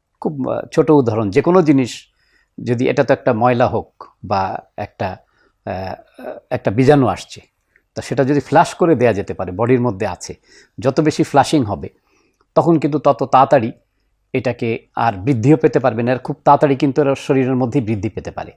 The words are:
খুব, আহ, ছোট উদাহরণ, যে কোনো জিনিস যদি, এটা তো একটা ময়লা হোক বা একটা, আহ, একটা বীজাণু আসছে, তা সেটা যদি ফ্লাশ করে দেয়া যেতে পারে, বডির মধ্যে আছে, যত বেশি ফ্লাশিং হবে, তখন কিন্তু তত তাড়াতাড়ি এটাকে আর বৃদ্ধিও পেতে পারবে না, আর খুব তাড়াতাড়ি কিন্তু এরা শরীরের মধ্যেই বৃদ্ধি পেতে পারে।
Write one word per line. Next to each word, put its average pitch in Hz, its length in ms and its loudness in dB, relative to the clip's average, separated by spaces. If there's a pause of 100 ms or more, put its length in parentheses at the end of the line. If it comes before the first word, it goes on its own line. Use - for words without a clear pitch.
(200)
খুব, 139 280 -6
আহ, 113 240 -6
ছোট 160 180 2
উদাহরণ, 113 400 2
যে 135 120 2
কোনো 180 200 4
জিনিস 135 440 0 (580)
যদি, 120 240 0
এটা 127 160 2
তো - 80 2
একটা 131 200 0
ময়লা 120 340 2
হোক - 420 -8 (160)
বা 95 340 -4 (180)
একটা, - 400 -8 (480)
আহ, 95 300 -8 (560)
একটা - 200 -4
বীজাণু 131 360 4
আসছে, - 340 -6 (540)
তা - 80 -10
সেটা 131 220 -2
যদি 143 160 0
ফ্লাশ 151 340 2
করে 165 200 2
দেয়া 117 180 4
যেতে 95 220 -6
পারে, 92 180 -8
বডির 117 280 0
মধ্যে 107 260 -4
আছে, - 280 -10 (440)
যত 131 220 -2
বেশি 156 220 0
ফ্লাশিং 143 420 2
হবে, 104 240 -8 (680)
তখন 160 240 4
কিন্তু 147 200 -2
তত 139 240 0
তাড়াতাড়ি 131 500 2 (600)
এটাকে 120 640 -4
আর 117 180 0
বৃদ্ধিও 117 440 2
পেতে 156 220 2
পারবে 120 240 -2
না, 120 100 0
আর 127 60 -2
খুব - 260 -10
তাড়াতাড়ি 143 320 4
কিন্তু 139 260 0
এরা 139 120 0
শরীরের 135 420 0
মধ্যেই 127 260 -2
বৃদ্ধি 107 260 -4
পেতে - 220 -12
পারে। - 260 -12